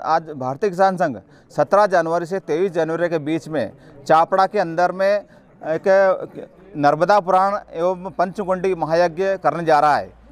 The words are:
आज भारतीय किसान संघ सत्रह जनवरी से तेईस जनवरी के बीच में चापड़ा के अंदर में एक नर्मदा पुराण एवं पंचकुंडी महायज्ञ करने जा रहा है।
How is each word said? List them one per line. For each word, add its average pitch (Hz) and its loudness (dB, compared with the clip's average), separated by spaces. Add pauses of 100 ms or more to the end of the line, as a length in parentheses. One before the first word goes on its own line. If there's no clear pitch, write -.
आज 160 -2
भारतीय 135 -4
किसान 190 2
संघ 156 -2 (340)
सत्रह 190 2
जनवरी 170 0
से 185 -6
तेईस 175 -2
जनवरी 165 -2
के 165 -2
बीच 156 -6
में 143 -6 (340)
चापड़ा 170 4
के 208 -4
अंदर 175 0
में 196 -2 (380)
एक 160 -4 (880)
नर्मदा 151 2
पुराण 190 2 (180)
एवं 180 -4
पंचकुंडी 185 -4
महायज्ञ 165 0 (180)
करने 160 -2
जा 156 4
रहा 147 4
है। 98 -6 (200)